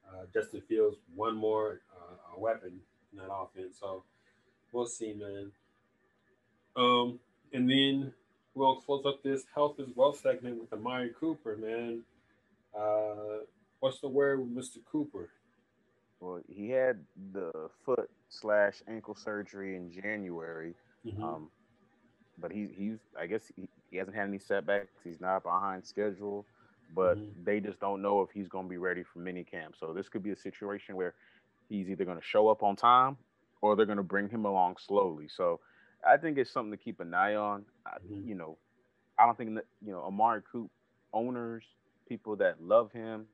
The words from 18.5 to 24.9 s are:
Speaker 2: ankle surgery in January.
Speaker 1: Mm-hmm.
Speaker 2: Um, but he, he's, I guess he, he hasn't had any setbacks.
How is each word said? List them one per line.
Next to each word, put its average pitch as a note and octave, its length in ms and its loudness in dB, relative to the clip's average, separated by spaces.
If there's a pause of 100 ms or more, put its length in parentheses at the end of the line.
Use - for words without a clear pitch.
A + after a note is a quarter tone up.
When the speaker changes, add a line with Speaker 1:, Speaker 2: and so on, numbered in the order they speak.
Speaker 2:
ankle G#2+ 260 -10
surgery G2 640 -8
in F2 140 -10
January. E2+ 840 -8 (320)
Speaker 1:
Mm-hmm. G#2 160 -8
Speaker 2:
Um, D#2 280 -8 (880)
but E3+ 140 -8
he, G#2 240 -4
he's, G#2+ 220 -4 (200)
I E2+ 80 -4
guess G#2 280 -4
he, F#2+ 140 -12 (220)
he F2+ 60 -8
hasn't F#2+ 200 -6
had G2+ 120 -2
any G2 100 -4
setbacks. G2+ 540 0 (100)